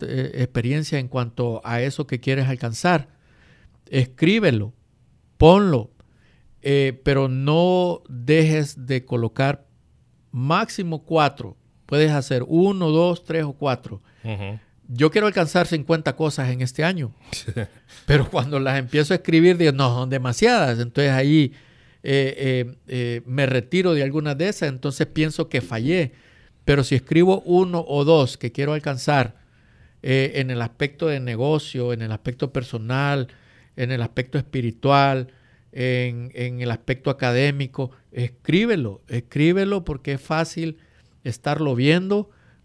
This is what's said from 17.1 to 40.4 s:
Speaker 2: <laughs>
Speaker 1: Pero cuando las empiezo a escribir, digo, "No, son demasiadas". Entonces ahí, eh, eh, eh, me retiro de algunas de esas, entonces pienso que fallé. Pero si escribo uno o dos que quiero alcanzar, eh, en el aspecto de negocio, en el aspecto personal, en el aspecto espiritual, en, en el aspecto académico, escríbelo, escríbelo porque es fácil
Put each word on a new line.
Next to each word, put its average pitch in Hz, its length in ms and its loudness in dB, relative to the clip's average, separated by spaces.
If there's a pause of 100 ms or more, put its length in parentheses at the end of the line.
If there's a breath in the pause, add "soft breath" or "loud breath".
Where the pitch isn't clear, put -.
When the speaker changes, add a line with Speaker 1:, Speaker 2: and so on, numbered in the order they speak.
Speaker 2:
<laughs> - 500 -12
Speaker 1:
Pero 143 240 4
cuando 143 300 -2
las 135 180 -2
empiezo 147 340 0
a 143 40 4
escribir, 165 400 4
digo, 165 160 4
"No, 135 220 0
son 127 160 -4
demasiadas". 131 680 2
Entonces 135 340 0
ahí, 139 400 4 (500 soft breath)
eh, 135 340 0
eh, 127 380 -2 (120)
eh, 120 400 -6
me 135 200 0
retiro 175 480 0
de 147 80 0
algunas 143 360 -4
de 175 100 0
esas, 190 200 -4
entonces 135 380 -4
pienso 156 420 -2
que 131 120 -2
fallé. 127 520 -2 (520 soft breath)
Pero 139 200 2
si 131 100 0
escribo 180 500 4
uno 175 440 2
o 143 160 0
dos 147 320 4
que 120 160 -8
quiero 143 220 -2
alcanzar, 143 640 -2 (640 soft breath)
eh, 135 340 0
en 131 140 -2
el 123 120 -4
aspecto 143 460 -4
de 143 120 -2
negocio, 123 720 -2
en 113 100 -6
el 110 100 -6
aspecto 127 400 -6
personal, 131 760 -4 (480 soft breath)
en 123 160 -4
el 123 100 -4
aspecto 131 360 -4
espiritual, 135 920 0 (400 soft breath)
en, 123 640 -4
en 123 260 -8
el 123 100 -4
aspecto 131 400 -4
académico, 135 800 -2 (220 soft breath)
escríbelo, 147 960 -2
escríbelo 175 760 0
porque 143 300 -8
es 135 60 -6
fácil 165 580 -4 (440 soft breath)